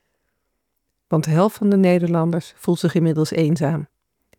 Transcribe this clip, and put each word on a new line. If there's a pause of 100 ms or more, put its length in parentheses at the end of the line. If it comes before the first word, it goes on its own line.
(1080)
Want
de
helft
van
de
Nederlanders
voelt
zich
inmiddels
eenzaam. (500)